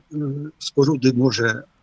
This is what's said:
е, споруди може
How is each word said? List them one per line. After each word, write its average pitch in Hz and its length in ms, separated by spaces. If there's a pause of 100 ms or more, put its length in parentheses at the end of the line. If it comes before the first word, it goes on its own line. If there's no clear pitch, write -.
(140)
е, 151 40 (420)
споруди 131 540
може 117 500 (200)